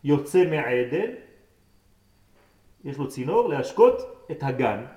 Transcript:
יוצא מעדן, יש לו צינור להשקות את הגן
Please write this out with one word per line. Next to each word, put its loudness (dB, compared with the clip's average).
יוצא 4
מעדן, 0
יש -10
לו -4
צינור 0
להשקות 4
את -8
הגן -2